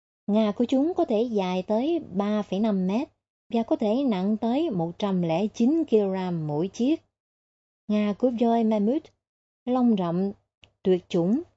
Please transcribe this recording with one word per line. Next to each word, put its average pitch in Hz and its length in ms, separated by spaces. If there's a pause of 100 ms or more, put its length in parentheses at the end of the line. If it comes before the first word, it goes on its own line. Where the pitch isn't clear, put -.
(260)
Ngà 208 300
của 240 80
chúng 277 320
có 339 80
thể 226 180
dài 190 400
tới 262 360
ba 208 440
phẩy 190 180
năm 202 260
mét 220 220 (440)
và 226 100
có 311 140
thể 233 280
nặng 208 320
tới 262 340
một 170 280
trăm 190 240
lẻ 170 240
chín 285 440
kg 190 560
mỗi 151 220
chiếc. 262 340 (840)
Ngà 208 300
của 254 120 (100)
voi 233 240
mammoth, 220 400 (600)
lông 247 340
rậm, 185 340 (500)
tuyệt 185 260
chủng, 196 340 (140)